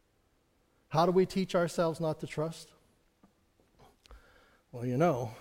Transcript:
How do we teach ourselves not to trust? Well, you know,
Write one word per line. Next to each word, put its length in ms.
How 180
do 60
we 140
teach 280
ourselves 460
not 220
to 60
trust? 420
Well, 140
you 120
know, 440